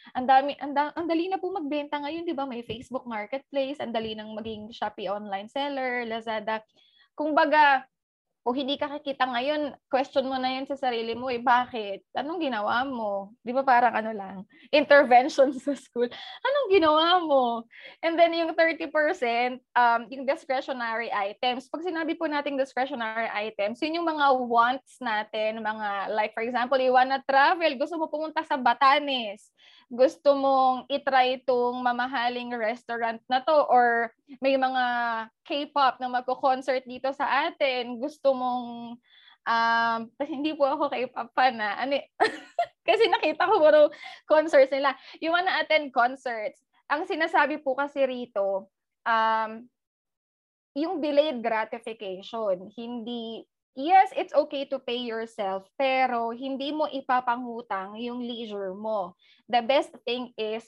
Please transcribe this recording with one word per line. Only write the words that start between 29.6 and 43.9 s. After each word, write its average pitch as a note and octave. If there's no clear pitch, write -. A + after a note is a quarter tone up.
gusto C#4
mong C4
itry C4
itong B3
mamahaling A#3+
restaurant A#3
na B3+
to, D#4+
or A#3
may C4+
mga C4
K-pop C#4+
na B3+
magko-concert B3+
dito B3
sa C4+
atin, B3+
gusto C#4
mong, A#3+
um, A#3
hindi D4+
po C#4+
ako C#4+
K-pop B3
fan, A#3+
ah. G3+
Ano, C4+
<laughs> -
kasi A4
nakita F4
ko F#4+
puro D4+